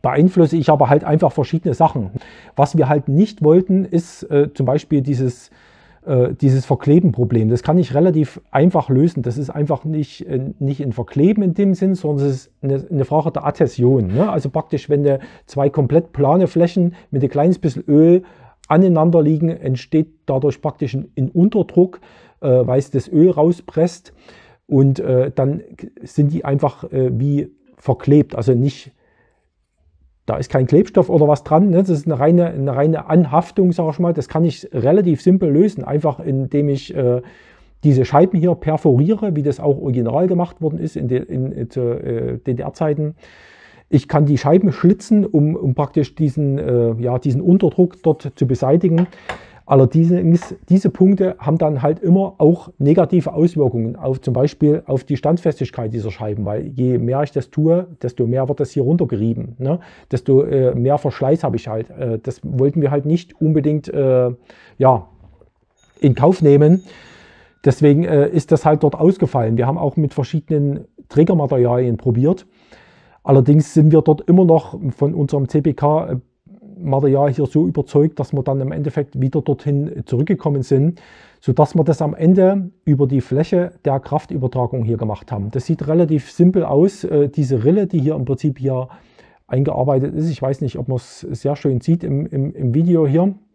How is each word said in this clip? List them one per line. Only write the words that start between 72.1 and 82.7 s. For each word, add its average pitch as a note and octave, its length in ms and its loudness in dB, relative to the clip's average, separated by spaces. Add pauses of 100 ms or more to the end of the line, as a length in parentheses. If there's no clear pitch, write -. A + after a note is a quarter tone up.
Allerdings C#3 500 4
sind D#3 200 4
wir D#3 100 4
dort D3+ 200 0
immer F#3 220 4
noch D#3+ 360 0 (160)
von D3 180 -2
unserem C#3 340 -2
C D3+ 120 0
P C#3+ 140 -2
K D3 460 -2 (640)
Material C#3 480 0
hier C#3 140 -2
so D#3 220 0
überzeugt, D3+ 520 -2
dass C3+ 140 -6
wir C#3 100 -4
dann C#3 200 -4
im C3+ 100 -6
Endeffekt C#3+ 480 -6
wieder C3+ 220 -2
dorthin C#3+ 640 -4
zurückgekommen C#3+ 560 -2
sind, C#3+ 360 0 (400)
sodass - 360 0
wir D#3+ 100 2
das D#3 160 -2
am D3+ 140 -4
Ende F#3 560 2 (160)